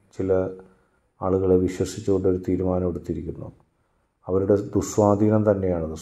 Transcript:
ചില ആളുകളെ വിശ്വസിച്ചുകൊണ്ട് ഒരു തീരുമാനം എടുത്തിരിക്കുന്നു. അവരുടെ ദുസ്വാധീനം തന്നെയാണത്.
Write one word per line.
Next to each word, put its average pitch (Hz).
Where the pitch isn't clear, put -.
ചില 95
ആളുകളെ 92
വിശ്വസിച്ചുകൊണ്ട് 95
ഒരു 92
തീരുമാനം 90
എടുത്തിരിക്കുന്നു. 82
അവരുടെ 95
ദുസ്വാധീനം 104
തന്നെയാണത്. 90